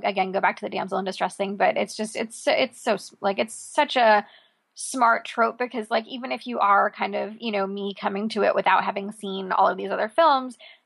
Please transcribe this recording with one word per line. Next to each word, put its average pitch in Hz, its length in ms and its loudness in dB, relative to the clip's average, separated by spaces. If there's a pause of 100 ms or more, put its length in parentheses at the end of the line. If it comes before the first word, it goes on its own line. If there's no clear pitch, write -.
again, 190 280 0
go 190 80 0
back 190 160 2
to - 100 -14
the - 40 -4
damsel 190 280 -4
in 190 60 -4
distress 190 320 -4
thing, 196 200 -4
but 190 200 2
it's - 200 -4
just, 220 180 -6
it's, - 320 -6
it's 254 340 0
so 226 140 0
s-, - 260 -10
like, 196 180 -2
it's - 160 -4
such - 420 -2
a 220 300 6 (480)
smart 233 500 0
trope 233 340 0
because, 240 320 -6
like, 226 160 0
even 254 240 -10
if 247 160 -8
you 240 120 -6
are 202 320 6
kind 196 260 -6
of, 202 240 -4
you 233 100 -4
know, 196 160 0
me 196 320 -6
coming 208 320 -2
to 208 140 0
it 196 100 4
without 190 300 4
having 196 280 -6
seen 190 380 -8
all 196 180 4
of 185 100 0
these 196 120 -6
other 202 180 -2
films, 262 480 2 (300)